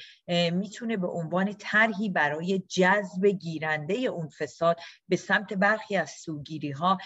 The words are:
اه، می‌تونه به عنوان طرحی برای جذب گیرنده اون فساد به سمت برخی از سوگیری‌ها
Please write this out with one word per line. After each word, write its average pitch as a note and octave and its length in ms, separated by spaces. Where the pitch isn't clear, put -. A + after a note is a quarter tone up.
اه، F3 220
می‌تونه G#3+ 460
به F3+ 100
عنوان F3 460
طرحی G#3+ 560
برای E3+ 500
جذب F#3 580
گیرنده D#3+ 720
اون F3+ 320
فساد E3 480
به F3 80
سمت G3 380
برخی G3+ 420
از D#3+ 140
سوگیری‌ها D#3 960